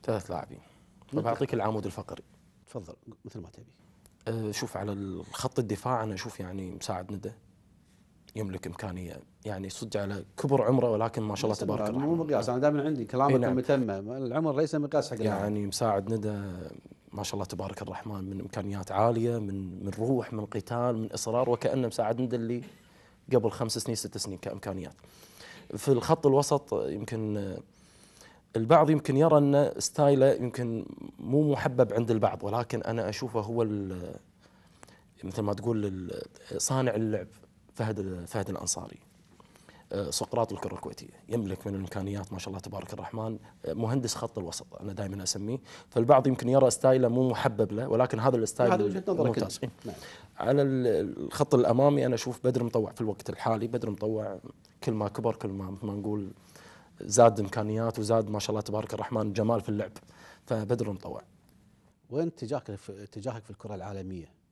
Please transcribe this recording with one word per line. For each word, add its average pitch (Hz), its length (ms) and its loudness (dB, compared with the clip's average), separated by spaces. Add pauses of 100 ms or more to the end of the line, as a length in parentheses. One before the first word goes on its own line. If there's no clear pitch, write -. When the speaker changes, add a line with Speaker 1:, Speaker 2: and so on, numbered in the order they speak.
Speaker 1:
ثلاث 101 280 -2
لاعبين. - 280 -8 (540)
Speaker 2:
من 151 80 0
Speaker 1:
فبعطيك 117 280 0
Speaker 2:
تختار؟ - 40 -2
Speaker 1:
العمود 107 320 0
الفقري. 95 380 -10 (440)
Speaker 2:
تفضل، - 280 -12 (300)
مثل 110 140 -14
ما 82 100 -14
تبي. - 220 -20 (560)
Speaker 1:
أه، 110 240 -4
شوف 107 260 -6
على 104 140 -4
الخط 98 680 -4
الدفاع 113 440 0
أنا 107 100 -4
أشوف 101 260 -10
يعني 92 320 -8
مساعد 95 420 -6
ندى 104 180 -8 (1040)
يملك 98 320 -6
إمكانية، 90 520 -10 (260)
يعني 95 240 -6
صدق 104 320 -6
على 101 240 -6 (120)
كبر 135 240 4
عمره، 123 300 6
ولكن 110 300 2
ما 107 140 -2
شاء 98 160 -2
الله 101 100 0
تبارك 104 200 -2
الرحمن. 117 280 0
Speaker 2:
مو 170 60 4
مقياس، 147 340 0
أنا 123 80 0
دائما 147 260 2
عندي 143 220 -2
كلامكم 135 280 4
Speaker 1:
إي 127 60 6
نعم. 123 160 2
Speaker 2:
متمم، 117 560 0
العمر 135 440 -2
ليس 151 200 0
مقياس 147 360 0
حق 120 60 -6
اللاعب. 107 240 0
Speaker 1:
يعني 104 260 -2
مساعد 101 460 0
ندى 104 280 -2 (720)
ما 101 100 -6
شاء - 100 -6
الله 98 120 -4
تبارك 95 360 -8
الرحمن 98 420 -8
من 95 180 -6
إمكانيات 101 500 -6
عالية، 117 460 2
من، 98 480 -6
من 101 140 -4
روح، 120 340 0
من 107 120 -4
قتال، 120 520 -2
من 110 140 -4
إصرار، 120 380 0
وكأنه 123 380 2
مساعد 117 340 0
ندى 123 140 0
اللي 120 260 -2 (720)
قبل 113 180 6
خمس 113 260 -2
سنين 113 180 -2
ست - 220 -6
سنين 95 200 -6
كإمكانيات. 95 560 -8 (840)
في - 120 -2
الخط 143 380 4
الوسط 139 460 4
يمكن، 104 640 -4
آه، 98 200 -6 (1000)
البعض 147 340 8
يمكن 143 280 4
يرى 156 200 8
أن 143 400 6
ستايله 139 560 6
يمكن 117 520 -4 (340)
مو 147 320 2
محبب 123 420 2
عند 117 180 2
البعض، 104 320 2
ولكن 113 380 -2
أنا 113 280 -2
أشوفه 113 300 -4
هو 113 240 0
ال-، 95 520 -4 (1080)
مثل 92 180 -6
ما 101 120 0
تقول 107 320 -2
ال-، 92 360 -6 (360)
صانع 127 380 0
اللعب 107 320 -2 (480)
فهد، 95 520 -4
فهد 98 220 -4
الأنصاري، - 480 -6 (920)
آه، 98 180 -4
سقراط 113 420 -2
الكرة 98 220 -6
الكويتية، - 400 -12 (160)
يملك 101 380 -4
من 98 80 -4
الإمكانيات 98 580 -6
ما 95 60 -8
شاء 98 100 -10
الله 95 100 -8
تبارك 98 340 -10
الرحمن، 110 460 -8 (260)
آه، 82 80 -4
مهندس 117 420 -2
خط - 220 -6
الوسط - 440 -8
أنا 98 120 -8
دائما 98 300 -6
أسميه، 104 340 -4 (320)
فالبعض 131 380 8
يمكن 123 220 2
يرى 131 200 8
ستايله 131 380 6
مو 127 220 4
محبب 110 420 0
له، 110 160 -4
ولكن 117 320 2
هذا 127 180 4
الستايل 117 340 2
Speaker 2:
هذا 104 120 4
وجهة 185 240 -2
نظرك 165 200 2
Speaker 1:
ممتاز. 107 360 -2
Speaker 2:
أنت. - 0 -
Speaker 1:
إيه. 123 60 -4 (160)
Speaker 2:
نعم. 101 100 -10 (420)
Speaker 1:
على 139 240 4
ال-، 123 640 2
الخط - 300 2
الأمامي 131 500 6
أنا 127 100 2
أشوف 117 280 -4
بدر 123 200 2
مطوع 113 280 0
في - 100 -8
الوقت 107 280 -4
الحالي، 113 380 -2
بدر 113 220 -4
مطوع 104 500 -4 (440)
كل - 80 -2
ما 107 160 0
كبر 110 280 -2
كل - 140 -6
ما 95 220 -6
مثل 98 140 -10
ما 101 80 -4
نقول 101 380 -4 (680)
زاد 113 380 8
إمكانيات 107 600 -2
وزاد 107 300 2
ما 104 100 -2
شاء - 100 -6
الله 107 120 -2
تبارك 107 320 -6
الرحمن 107 400 -2
جمال 110 280 2
في - 80 -8
اللعب، 104 220 -2 (540)
فبدر 110 460 -2
مطوع. - 300 -10 (880)
Speaker 2:
وين 151 180 -2
اتجاهك 127 480 -6
في، 98 280 -14
اتجاهك 110 400 -10
في - 80 -20
الكرة 104 240 -12
العالمية؟ 92 640 -10 (100)